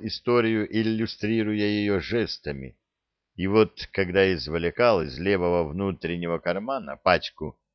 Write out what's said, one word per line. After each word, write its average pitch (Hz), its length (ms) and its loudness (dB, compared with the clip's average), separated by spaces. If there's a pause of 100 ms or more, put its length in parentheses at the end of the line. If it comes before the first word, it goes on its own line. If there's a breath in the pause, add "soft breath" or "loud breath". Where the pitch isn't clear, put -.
историю, 113 640 0
иллюстрируя 110 880 0
её 104 460 0
жестами. 73 760 -6 (580)
И 90 120 -2
вот, 107 460 2
когда 95 400 2
извлекал 85 680 2
из 67 160 -6
левого 87 460 2
внутреннего 85 760 -4
кармана 101 580 -6
пачку - 600 0 (180)